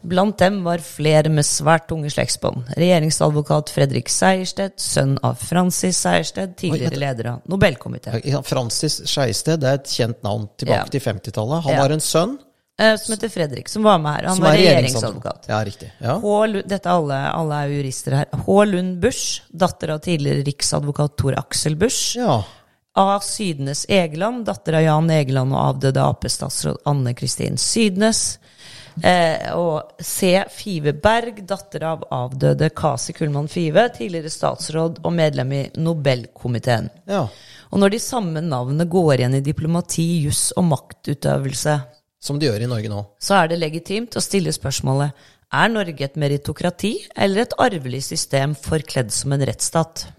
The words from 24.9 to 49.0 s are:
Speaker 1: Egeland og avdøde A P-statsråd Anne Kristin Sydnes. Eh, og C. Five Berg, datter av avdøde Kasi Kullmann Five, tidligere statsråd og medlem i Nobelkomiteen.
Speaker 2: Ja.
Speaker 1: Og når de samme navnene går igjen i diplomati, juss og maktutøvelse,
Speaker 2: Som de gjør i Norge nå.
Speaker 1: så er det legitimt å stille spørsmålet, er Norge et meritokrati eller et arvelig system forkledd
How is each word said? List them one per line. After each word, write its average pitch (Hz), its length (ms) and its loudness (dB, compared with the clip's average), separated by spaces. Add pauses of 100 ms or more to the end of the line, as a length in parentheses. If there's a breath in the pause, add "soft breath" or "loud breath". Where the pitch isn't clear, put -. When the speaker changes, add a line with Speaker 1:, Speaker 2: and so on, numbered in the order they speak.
Speaker 1:
Egeland 135 440 2
og 139 280 0
avdøde 135 220 2
A 139 100 4
P-statsråd 139 720 -4
Anne 135 280 0
Kristin - 440 -4
Sydnes. 214 800 0 (640 loud breath)
Eh, 170 540 2
og 165 460 -2
C. 185 480 2
Five 151 420 -2 (100)
Berg, 220 460 0
datter 185 360 -8
av 160 280 -4
avdøde 139 640 2
Kasi 147 380 -2
Kullmann 147 340 -2
Five, 165 480 2
tidligere 165 340 -6
statsråd 160 720 -4
og 170 120 -2
medlem 139 400 2
i 139 240 -4
Nobelkomiteen. 123 1120 -2 (180)
Speaker 2:
Ja. 190 180 -2 (460 loud breath)
Speaker 1:
Og - 80 2
når 196 120 6
de 226 80 -4
samme 175 420 -4
navnene 143 440 0
går 160 340 4
igjen 127 160 2
i 135 40 2
diplomati, 165 840 0
juss - 320 -2
og 190 80 4
maktutøvelse, 139 1160 -2 (420)
Speaker 2:
Som 143 140 -4
de 151 80 0
gjør 107 160 0
i - 20 -2
Norge 110 240 -4
nå. 104 160 -6 (140)
Speaker 1:
så - 240 0
er 160 60 2
det 170 100 -2
legitimt 170 560 -6
å 220 60 -2
stille 180 300 0
spørsmålet, 139 600 -2 (420 soft breath)
er 156 160 4
Norge 180 320 -4
et 139 140 -6
meritokrati 156 880 -2 (100)
eller 202 260 2
et 247 180 -2
arvelig 139 420 0
system 147 540 -2
forkledd 135 560 -4